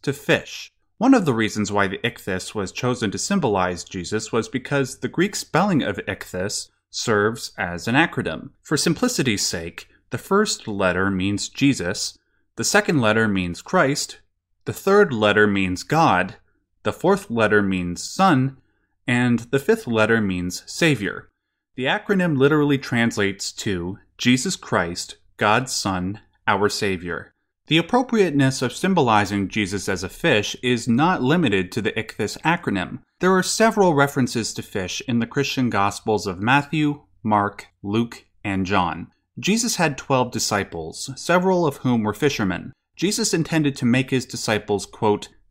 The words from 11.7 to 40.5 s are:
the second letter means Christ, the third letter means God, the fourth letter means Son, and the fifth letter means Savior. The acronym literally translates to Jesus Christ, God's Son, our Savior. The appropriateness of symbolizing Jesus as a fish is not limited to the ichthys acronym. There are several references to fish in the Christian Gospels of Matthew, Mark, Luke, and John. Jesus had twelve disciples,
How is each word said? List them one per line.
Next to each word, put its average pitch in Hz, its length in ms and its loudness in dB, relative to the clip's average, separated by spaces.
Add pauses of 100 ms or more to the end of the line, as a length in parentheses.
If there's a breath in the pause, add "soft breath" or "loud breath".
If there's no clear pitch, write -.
the - 80 -6
second 190 380 2
letter 110 260 4
means 92 360 -2
Christ, - 580 -2 (440)
the 120 80 -6
third 196 400 4
letter 104 360 6
means 95 340 0
God, 110 540 2 (480)
the 104 80 -2
fourth 190 400 0
letter 107 280 4
means 90 440 -2
Son, 135 540 2 (500)
and 123 320 2
the 135 180 -2
fifth 220 300 0
letter 113 320 4
means 90 460 -4
Savior. 131 640 -2 (440)
The 127 120 -6
acronym 180 500 0
literally 143 420 4
translates 113 760 -2
to 92 460 -4 (180)
Jesus 127 380 2
Christ, - 640 -4 (200)
God's 117 360 2
Son, 95 480 -4 (260)
our 104 220 2
Savior. 90 640 -4 (340)
The 156 120 2
appropriateness 170 840 2
of 120 100 -2
symbolizing 107 760 2
Jesus 101 400 -4
as 95 160 -4
a 90 40 -8
fish 113 540 0
is 123 240 0
not 143 360 2
limited 127 500 2
to 110 100 -4
the 107 100 -2
ichthys - 500 -6
acronym. 113 580 -2 (180)
There 185 160 2
are 185 80 2
several 214 520 2
references 139 600 0
to - 80 -10
fish - 460 -6
in 120 100 0
the 113 80 0
Christian 131 440 -2
Gospels 101 580 0
of 90 100 -6
Matthew, 143 640 0 (220)
Mark, 104 420 0 (160)
Luke, 113 440 -2 (180)
and 95 200 -2
John. 87 440 0 (280)
Jesus 214 380 0
had 160 240 0
twelve 127 320 0
disciples, 98 880 -6